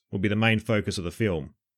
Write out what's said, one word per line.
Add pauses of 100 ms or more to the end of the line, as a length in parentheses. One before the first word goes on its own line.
(120)
will
be
the
main
focus
of
the
film, (240)